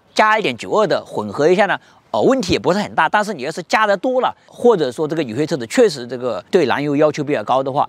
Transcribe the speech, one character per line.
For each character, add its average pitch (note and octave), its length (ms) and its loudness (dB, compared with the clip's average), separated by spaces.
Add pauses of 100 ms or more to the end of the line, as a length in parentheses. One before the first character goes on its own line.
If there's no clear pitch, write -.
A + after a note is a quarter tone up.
(140)
加 G#3+ 240 2
一 G#3 40 -4
点 C3+ 120 -2
九 G2 180 -10
二 G3+ 140 2
的 B2 160 0
混 G#2+ 300 -8
合 D3 160 2
一 F3+ 80 4
下 G#3 80 4
呢， E3+ 140 -2 (320)
哦， A2 100 -2
问 C4 220 4
题 F3 100 -2
也 B2 60 2
不 C#3 160 0
是 G3+ 40 -4
很 A2+ 160 -6
大， D#3+ 140 2
但 - 160 0
是 G#3+ 80 -8
你 C#3 100 -10
要 C#3+ 80 -6
是 F3 120 -10
加 A3 240 0
的 G3+ 100 2
多 B3 240 -2
了， - 160 -2 (100)
或 A#3 300 2
者 C3+ 160 0
说 D3+ 160 -4
这 D#3 80 -6
个 E3 60 0
有 A2+ 120 -8
些 D3+ 120 -2
车 D#3+ 100 -4
子 A#2 100 -6
确 A#3 220 4
实 C3+ 180 -10
这 B2 120 -8
个 A#2 320 -6
对 F3 160 4
燃 A#2 160 0
油 D3 120 -2
要 D3+ 160 4
求 D3 140 -4
比 C#3+ 80 -4
较 A2+ 100 -2
高 C3 200 0
的 C3+ 100 -6
话， C3+ 160 0